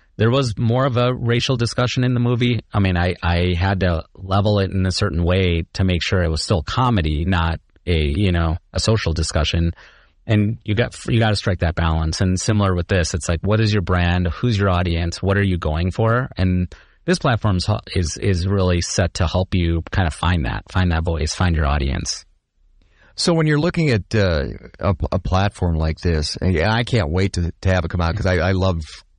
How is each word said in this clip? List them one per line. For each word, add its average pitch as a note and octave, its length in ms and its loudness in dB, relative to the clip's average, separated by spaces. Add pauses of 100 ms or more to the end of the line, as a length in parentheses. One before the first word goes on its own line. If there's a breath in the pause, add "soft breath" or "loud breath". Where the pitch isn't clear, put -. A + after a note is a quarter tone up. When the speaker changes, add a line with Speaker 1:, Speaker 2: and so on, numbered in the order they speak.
(180 loud breath)
Speaker 1:
there A2+ 120 4
was B2 280 0
more A#2+ 260 2
of B2 140 0
a B2 160 2
racial A#2+ 420 0
discussion A#2+ 480 0
in B2+ 80 2
the A#2+ 80 2
movie. A#2+ 400 0 (140)
I G#2 60 2
mean, F#2 180 2
I, F2+ 240 0
I F2 360 2
had G2 220 0
to F2 240 0 (100)
level G2 440 0
it F#2+ 120 0
in F#2+ 140 0
a F#2 80 0
certain F2 320 0
way F2 480 2
to G2 120 -2
make F2+ 180 0
sure F#2 200 0
it E2 80 0
was D#2 120 -2
still D#2+ 200 0
comedy, E2+ 640 0
not E2 340 0 (280)
a, D#2+ 180 0
you F2+ 280 0
know, E2 260 0 (160)
a F#2 60 -2
social G#2+ 340 0
discussion. E2 580 0 (540 loud breath)
And G#2+ 380 0
you G#2+ 100 -2
got, A#2 220 -2 (120)
you A#2 100 2
gotta A2 180 2
strike F#2+ 240 -2
that E2 140 0
balance. D#2+ 460 0
And F#2 200 2
similar G#2 340 2
with F2 140 -2
this, F#2 260 0
it's E2 140 -4
like, E2+ 140 0
what G#2+ 180 2
is G#2+ 120 2
your G#2 100 2
brand? F2 460 2
Who's G#2+ 300 -2
your G2+ 120 2
audience? F2 520 0
What G2 140 0
are G2+ 80 2
you F2+ 140 0
going E2 320 -2
for? A2+ 460 0
And F#2 360 0 (320 loud breath)
this F3 140 0
platform A2 380 0
is, E2+ 120 -2 (260)
is, E2+ 220 -2
is F#2 300 0
really F#2 340 2
set - 340 -2
to E2+ 120 0
help F#2 280 -2
you E2+ 360 0
kind F#2+ 160 0
of D2+ 80 -2
find E2 300 0
that, G#1 260 -6
find F2+ 220 0
that D#2+ 120 0
voice, D#2+ 300 -2
find F2 220 0
your D#2 100 2
audience. C#2 580 -2 (920 soft breath)
Speaker 2:
So - 180 0
when D#3+ 120 2
you're D3 140 2
looking E3 300 0
at, A2 240 0
uh, F2+ 300 2 (340)
a, F#2+ 160 0 (160)
a F#2 80 0
platform F#2 580 0
like D#2 220 0
this, D#2+ 380 -2
and F2+ 240 0
I A2 240 0
can't F#2+ 260 0
wait F#2 240 0
to, E2+ 180 -2 (100)
to F#2+ 60 0
have F#2 160 2
it F2 60 -6
come F2+ 100 -2
out E2+ 140 0
'cause G2 120 -4
I, F#2 100 2
I F2 160 2
love F#2 280 0 (380)